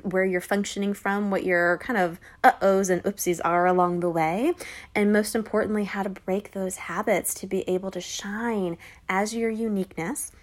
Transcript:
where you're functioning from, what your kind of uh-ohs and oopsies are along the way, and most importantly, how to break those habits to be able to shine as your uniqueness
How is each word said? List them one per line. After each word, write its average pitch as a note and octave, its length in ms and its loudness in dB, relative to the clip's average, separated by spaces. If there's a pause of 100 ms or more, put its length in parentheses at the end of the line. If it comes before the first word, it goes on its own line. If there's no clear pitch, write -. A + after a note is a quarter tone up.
where F#3+ 240 0
you're F3+ 160 0
functioning G3+ 500 -2
from, G3+ 380 -2
what G3 140 0
your F3 340 4
kind A#3+ 200 -2
of F3 200 0 (260)
uh-ohs G3 460 4
and F3+ 140 0
oopsies F3+ 400 -2
are F3 220 4
along F3+ 340 4
the F3 100 0
way, E3+ 420 0 (420)
and G#3 160 4
most G#3 240 2
importantly, G#3+ 500 0
how G3 180 -4
to G3+ 80 -4
break F#3+ 420 -4
those F#3+ 240 -6
habits F#3+ 560 -2
to - 140 -10
be F#3+ 200 -2
able F#3 260 -2
to F3+ 80 -6
shine G3+ 760 -4 (320)
as G#3 260 0
your A3+ 160 0
uniqueness G#3+ 800 -4 (100)